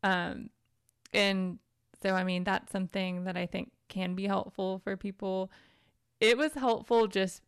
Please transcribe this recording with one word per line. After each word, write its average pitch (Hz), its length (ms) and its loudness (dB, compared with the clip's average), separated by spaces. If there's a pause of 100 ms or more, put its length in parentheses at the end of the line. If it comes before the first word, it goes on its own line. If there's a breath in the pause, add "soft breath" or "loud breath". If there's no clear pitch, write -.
Um, 180 480 0 (600)
and 190 480 2 (420)
so, 190 120 2
I 185 100 0
mean, 180 180 0
that's - 300 -2
something 185 520 -2
that 180 120 -4
I 180 100 -2
think - 240 -6 (180)
can 185 280 -4
be 190 100 -4
helpful 190 560 -2
for 196 140 -4
people. 190 560 -4 (680 soft breath)
It 226 160 6
was 302 180 0
helpful 233 520 2
just 190 420 -2